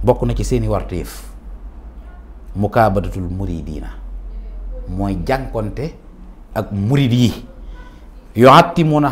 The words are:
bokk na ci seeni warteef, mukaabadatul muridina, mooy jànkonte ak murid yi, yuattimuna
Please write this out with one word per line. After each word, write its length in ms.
bokk 180
na 140
ci 80
seeni 240
warteef, 580
mukaabadatul 760
muridina, 640
mooy 380
jànkonte 640
ak 160
murid 420
yi, 200
yuattimuna 760